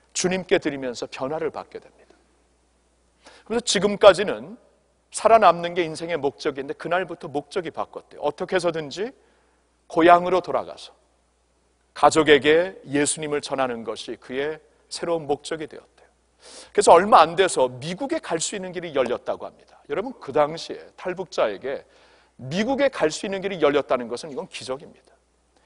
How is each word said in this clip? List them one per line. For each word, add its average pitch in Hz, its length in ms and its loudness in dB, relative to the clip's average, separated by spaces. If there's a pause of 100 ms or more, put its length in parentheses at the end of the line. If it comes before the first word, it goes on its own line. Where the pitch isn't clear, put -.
(140)
주님께 185 460 0
드리면서 135 500 -6
변화를 151 420 -6
받게 92 280 -14
됩니다. - 360 -20 (1300)
그래서 226 140 -2
지금까지는 190 960 4 (540)
살아남는 175 640 4
게 180 100 -2
인생의 160 340 -6
목적인데 139 560 -6
그날부터 175 560 -6
목적이 147 420 -6
바뀌었대요. - 480 -12
어떻게 175 380 -4
해서든지 165 540 -4 (760)
고향으로 175 540 4
돌아가서 110 500 -8 (1000)
가족에게 151 840 6 (100)
예수님을 147 540 -2
전하는 127 460 -4
것이 107 320 -10
그의 147 420 -8 (300)
새로운 165 380 -6
목적이 156 400 -4
되었대요. - 420 -20 (640)
그래서 208 180 6
얼마 196 300 8
안 160 160 4
돼서 160 320 2
미국에 185 500 -8
갈 165 220 -6
수 - 160 -6
있는 185 160 -10
길이 175 200 -10
열렸다고 123 520 -2
합니다. - 440 -20
여러분, 196 300 -6
그 135 140 -12
당시에 151 440 -2 (200)
탈북자에게 135 880 -6 (500)
미국에 220 540 -2
갈 156 220 -2
수 - 140 -8
있는 196 140 -6
길이 190 220 -6
열렸다는 139 480 0
것은 120 200 -10
이건 151 200 -12
기적입니다. - 640 -14 (500)